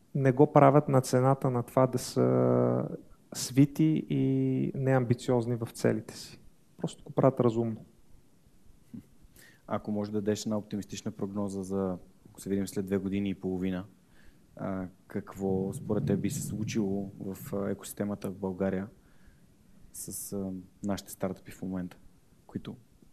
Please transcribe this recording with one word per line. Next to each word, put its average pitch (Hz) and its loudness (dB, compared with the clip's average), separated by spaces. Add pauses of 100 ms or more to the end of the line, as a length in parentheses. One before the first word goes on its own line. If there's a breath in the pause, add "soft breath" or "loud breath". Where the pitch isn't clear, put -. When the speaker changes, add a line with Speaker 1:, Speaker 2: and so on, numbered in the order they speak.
(140)
Speaker 1:
не 135 4
го 147 6
правят 143 8
на 135 6
цената 131 4
на 123 0
това 131 4
да 127 -2
са 123 2 (460)
свити 147 2
и 135 0
неамбициозни 123 2
в 113 -6
целите 110 -2
си. - -18 (360)
Просто - -8
го - -16
правят 135 4
разумно. 117 0 (1800 soft breath)
Speaker 2:
Ако - -6
може 104 -4
да 107 0
дадеш 104 0
една 107 0
оптимистична 101 -8
прогноза 98 -6
за, 95 -2 (340)
ако - -20
се - -10
видим 98 0
след 98 -4
две 98 0
години 98 -2
и 92 -4
половина, 92 -2 (720 soft breath)
а, 95 -6 (200)
какво 95 -4
според - -2
теб 101 2
би 98 -2
се - -6
случило 101 -4 (100)
в, 98 -10
а, 98 -4
екосистемата 101 -6
в 92 -12
България 95 -2 (1080 soft breath)
с, - -12
а, 98 -4 (340)
нашите 98 -6
стартъпи - -6
в - -16
момента, 92 -6 (500)
които - -10 (360)